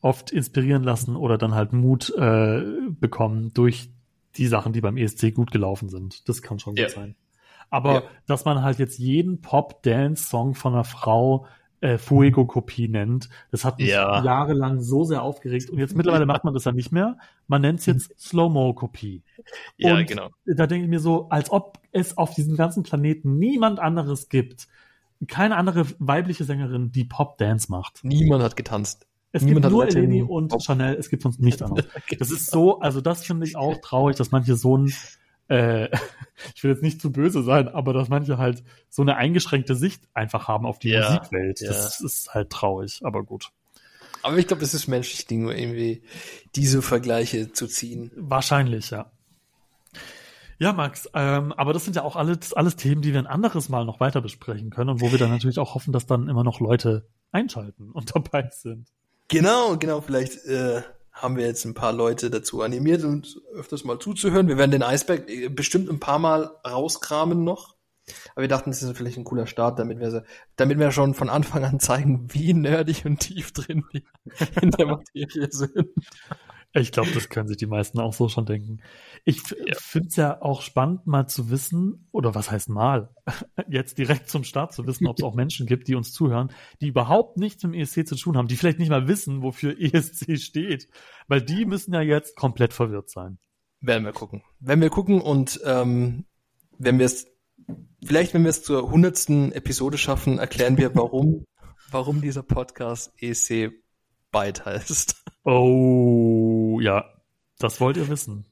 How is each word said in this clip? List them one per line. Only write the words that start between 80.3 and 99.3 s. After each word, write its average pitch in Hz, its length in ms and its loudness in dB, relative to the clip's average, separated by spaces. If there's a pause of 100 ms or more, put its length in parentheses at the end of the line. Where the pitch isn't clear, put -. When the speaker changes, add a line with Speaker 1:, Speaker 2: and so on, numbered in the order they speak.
Speaker 1:
auch 139 200 -4
spannend, 160 460 -2
mal 139 200 2
zu 113 220 -6
wissen, 170 600 -4
oder 120 240 0
was 107 160 -4
heißt 107 180 -4
mal, 113 400 0 (160)
<laughs> - 420 -10
jetzt 135 300 -6
direkt 143 320 -2
zum 143 140 -4
Start 143 300 -6
zu 123 120 -10
wissen, 131 220 -2
ob's - 160 -4
auch 117 100 -4
Menschen 127 320 -4
gibt, 131 220 -2
die 131 80 0
uns 117 180 -6
zuhören, 131 380 0 (300)
die 147 60 -4
überhaupt 139 500 0
nichts 202 260 -6
mit 170 100 -4
dem 170 60 -6
E - 20 -2
S 139 120 -6
C 160 120 -2
zu 151 100 -8
tun 151 220 -2
haben, 123 100 2
die 120 80 -2
vielleicht 165 240 0
nicht 165 100 0
mal 135 180 2
wissen, 143 340 -2
wofür 131 340 -4
<laughs> - 40 -20
E 156 140 0
S 160 200 0
C - 240 -4
steht, 156 500 -6 (400)
weil 139 140 2
die 165 240 -2
müssen 185 280 -4
ja 165 80 0
jetzt 151 340 0
komplett 123 380 0
verwirrt 107 360 -4
sein. 92 280 -14 (440)
Speaker 2:
Werden 117 240 0
wir 104 80 -8
gucken. 104 300 -14 (160)
Werden 143 220 4
wir 160 100 6
gucken 190 300 2
und, 139 440 0
ähm, 123 600 0 (520)
wenn 127 220 4
wir 127 80 6
es, - 180 -4 (800)
vielleicht, 165 300 2
wenn 170 80 6
wir 160 80 4
es - 100 -4
zur 131 300 -2
hundertsten 151 600 4